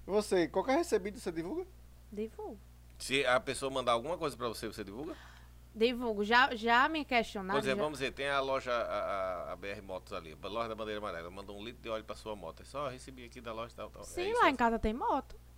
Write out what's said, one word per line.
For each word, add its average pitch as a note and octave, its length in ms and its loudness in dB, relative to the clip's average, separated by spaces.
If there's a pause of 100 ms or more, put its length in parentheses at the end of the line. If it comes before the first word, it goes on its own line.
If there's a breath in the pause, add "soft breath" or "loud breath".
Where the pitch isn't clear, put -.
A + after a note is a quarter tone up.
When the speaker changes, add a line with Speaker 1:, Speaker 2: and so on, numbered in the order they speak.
Speaker 1:
E F3 40 -6
você, F#3+ 380 4
qualquer C4 300 2
recebido G#3 420 0
você G3 100 -4
divulga? F3+ 360 -4 (440)
Speaker 2:
Divulgo. A3 480 -6 (400)
Speaker 3:
Se C3+ 280 2
a B2 140 8
pessoa C3+ 300 -2
mandar B2+ 220 2
alguma C3 240 2
coisa D3+ 220 -2
pra B2 100 -2
você, A2 180 -4
você G#2 160 -6
divulga? G#2+ 320 -8 (600 loud breath)
Speaker 2:
Divulgo. A#3 500 2
Já, B3 320 6
já A#3+ 320 6
me D#4 160 -2
questionaram, G3+ 560 2
Speaker 3:
Por - 40 2
exemplo, C3 140 4
Speaker 2:
já D3 60 2
Speaker 3:
vamos D3+ 140 -2
dizer, B2 140 0
tem C#3 160 -2
a C#3 120 4
loja, C3+ 320 0
a, F#2 760 0
a, - 20 -6
a F2+ 40 -4
B G2 120 -8
R G#2 140 -6
Motos F#2+ 320 -8
ali, D#2+ 260 -8
a F2 80 -8
loja A2+ 220 -2
da A2 40 -4
Bandeira G#2+ 240 -4
Amarela, F2 320 -4
mandou G2 280 -10
um G2+ 40 -10
litro A#2+ 200 -10
de A#2 80 -6
óleo A2 140 -2
pra G#2 120 -8
sua G#2+ 180 -8
moto. E2+ 280 -10
É - 20 -18
só, C#3 240 -6
"Recebi B2+ 360 -12
aqui A#2+ 160 -16
da A#2 120 -8
loja, A#2 240 -8
tal, G#2+ 140 -10
tal." - 120 -14
É - 40 -10
Speaker 2:
Sim, F4+ 240 -4
Speaker 3:
isso, A#4+ 80 2
Speaker 2:
lá G#4+ 80 6
Speaker 3:
né? D#4 40 6
Speaker 2:
em C4 60 0
casa A#3 220 2
tem A3 160 0
moto. D#4 420 -2 (220)